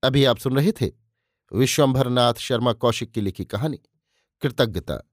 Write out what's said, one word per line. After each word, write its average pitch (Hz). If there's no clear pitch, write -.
अभी 135
आप 123
सुन 131
रहे 165
थे -
विश्वंभर 131
नाथ 123
शर्मा 120
कौशिक 117
की 110
लिखी 95
कहानी 127
कृतज्ञता 110